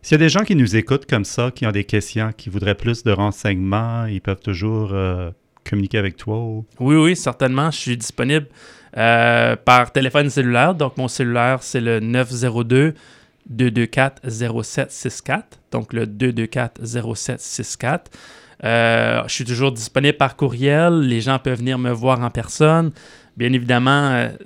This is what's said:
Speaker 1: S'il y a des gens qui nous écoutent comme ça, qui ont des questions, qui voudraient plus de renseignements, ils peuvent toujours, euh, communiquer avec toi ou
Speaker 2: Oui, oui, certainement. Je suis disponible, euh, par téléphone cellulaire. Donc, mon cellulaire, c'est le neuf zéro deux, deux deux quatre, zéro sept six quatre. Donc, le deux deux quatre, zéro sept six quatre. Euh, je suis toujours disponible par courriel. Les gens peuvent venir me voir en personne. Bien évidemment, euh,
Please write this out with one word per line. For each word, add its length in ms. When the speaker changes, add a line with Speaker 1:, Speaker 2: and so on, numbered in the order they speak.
Speaker 1:
S'il 120
y 60
a 40
des 40
gens 140
qui 120
nous 200
écoutent 300
comme 180
ça, 260
qui 160
ont 60
des 140
questions, 500
qui 140
voudraient 260
plus 280
de 80
renseignements, 920
ils 140
peuvent 220
toujours, 500
euh, 400
communiquer 340
avec 200
toi 220
ou 260
Speaker 2:
Oui, 180
oui, 180
certainement. 560
Je 60
suis 200
disponible, 500
euh, 580
par 360
téléphone 380
cellulaire. 460
Donc, 220
mon 100
cellulaire, 560
c'est 180
le 200
neuf 280
zéro 360
deux, 280
deux 220
deux 140
quatre, 400
zéro 360
sept 300
six 300
quatre. 380
Donc, 220
le 120
deux 280
deux 140
quatre, 360
zéro 320
sept 240
six 380
quatre. 340
Euh, 640
je 60
suis 120
toujours 260
disponible 460
par 180
courriel. 680
Les 200
gens 180
peuvent 200
venir 180
me 140
voir 300
en 80
personne. 640
Bien 160
évidemment, 600
euh, 180